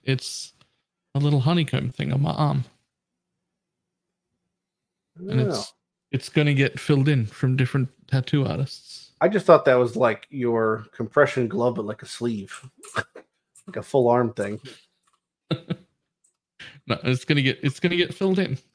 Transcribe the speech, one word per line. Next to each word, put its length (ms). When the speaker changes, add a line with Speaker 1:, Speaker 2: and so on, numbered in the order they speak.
Speaker 1:
It's 500
a 60
little 220
honeycomb 500
thing 220
on 80
my 100
arm. 320
And 240
it's, 160
Speaker 2:
Oh. 180
Speaker 1:
it's 180
gonna 240
get 260
filled 300
in 160
from 320
different 320
tattoo 380
artists. 760
Speaker 2:
I 80
just 180
thought 200
that 100
was 220
like 320
your 640
compression 560
glove, 260
but 100
like 160
a 40
sleeve, 640
<laughs> 160
like 80
a 80
full 240
arm 260
thing. 260
Speaker 1:
<laughs> 80
No, 160
it's 220
gonna 180
get, 180
it's 180
gonna 160
get 180
filled 260
in 180